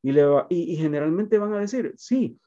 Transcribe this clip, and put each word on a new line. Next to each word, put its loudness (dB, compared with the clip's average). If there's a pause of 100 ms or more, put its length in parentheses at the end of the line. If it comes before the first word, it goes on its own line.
Y, -2
le 6
va, 4
y, -2
y -4
generalmente 0
van -4
a -4
decir, -6
"Sí, -2